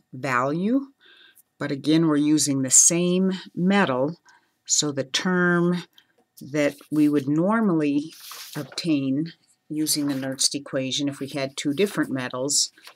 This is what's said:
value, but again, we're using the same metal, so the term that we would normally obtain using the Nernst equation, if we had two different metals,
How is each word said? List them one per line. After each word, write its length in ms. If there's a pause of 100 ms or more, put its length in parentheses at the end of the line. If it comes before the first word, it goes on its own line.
(140)
value, 760 (720)
but 120
again, 360
we're 80
using 460
the 100
same 600 (200)
metal, 680 (440)
so 260
the 120
term 800 (560)
that 360 (140)
we 200
would 180
normally 840 (420)
obtain 760 (340)
using 400
the 60
Nernst 420
equation, 540
if 100
we 80
had 300
two 160
different 360
metals, 640 (240)